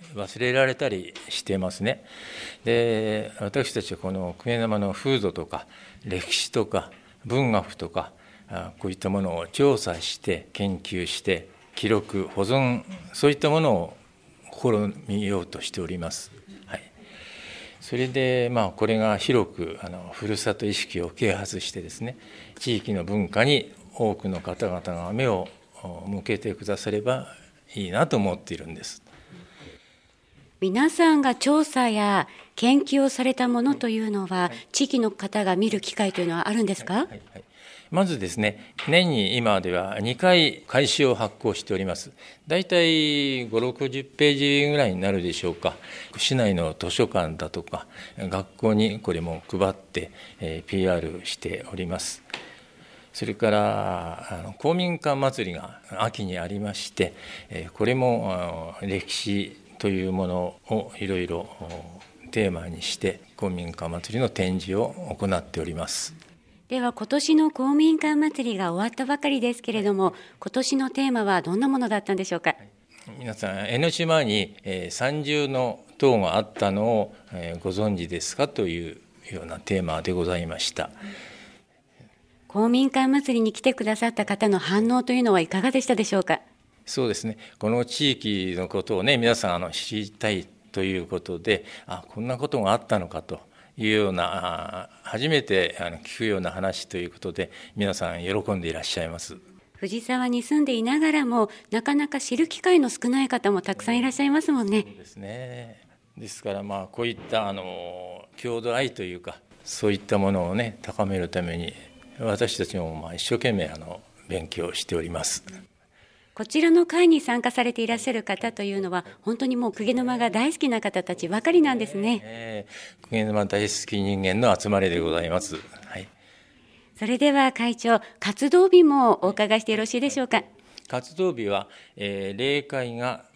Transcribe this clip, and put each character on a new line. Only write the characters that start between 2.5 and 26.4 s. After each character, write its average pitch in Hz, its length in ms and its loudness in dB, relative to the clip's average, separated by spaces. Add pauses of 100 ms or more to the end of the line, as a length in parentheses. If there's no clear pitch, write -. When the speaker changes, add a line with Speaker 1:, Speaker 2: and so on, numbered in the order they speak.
Speaker 1:
で、 110 760 2
私 104 360 -2
た 107 80 -2
ち - 100 -10
は 90 60 -6
こ 92 140 -6
の 92 260 -4
鵠 120 180 -2
沼 113 220 0
の 101 160 0
風 135 240 0
土 98 140 0
と 85 120 -8
か、 - 220 -10 (400)
歴 90 280 -4
史 - 160 -2
と 113 140 2
か、 - 260 -2 (360)
文 120 260 2
学 98 220 0
と - 160 -8
か、 - 200 -4 (380)
あ、 90 300 -10
こ 101 100 -6
う - 20 -4
い 92 40 -6
っ - 20 -8
た 98 140 -4
も 98 100 0
の 90 160 -2
を 85 120 -6
調 139 280 4
査 85 240 -4
し - 180 -8
て、 87 360 -4
研 98 240 -4
究 90 260 -6
し - 160 -6
て、 85 280 -2 (260)
記 - 160 -2
録、 101 380 0
保 - 120 -4
存、 123 440 0 (280)
そ - 160 2
う - 20 8
い 147 40 2
っ - 20 -2
た 151 140 2
も 156 100 4
の 143 140 4
を 85 220 -2 (600)
試 127 120 2 (360)
み 104 200 -2
よ 98 140 0
う 87 60 -6
と 95 140 -12
し - 100 -8
て 98 120 -6
お 85 40 -4
り 90 120 -6
ま 82 120 -6
す。 - 200 -10 (340)
は - 120 -10
い。 - 60 -18 (1000)
そ - 120 -8
れ 127 140 0
で、 127 420 2
ま 117 160 2
あ、 - 40 -4
こ - 160 0
れ 110 100 2
が 110 220 2
広 113 320 2
く、 85 320 -8
あ 90 80 -10
の、 90 240 -14
ふ 104 140 -6
る 104 100 -2
さ 107 160 0
と - 100 -4
意 104 80 0
識 - 300 -4
を 85 80 -6
啓 104 240 0
発 98 260 -6
し - 120 -8
て 90 100 -10
で 82 80 -14
す - 100 -16
ね、 120 160 -8 (420)
地 117 200 -2
域 104 160 -4
の 90 100 -2
文 98 240 0
化 110 160 2
に 143 260 2 (220)
多 110 220 0
く 98 160 -6
の 87 100 -4
方 90 280 -4
々 90 120 -4
が 87 320 -8
目 127 140 0
を、 95 220 0 (340)
お、 87 260 -12
向 98 140 -6
け 104 160 -2
て 101 160 -6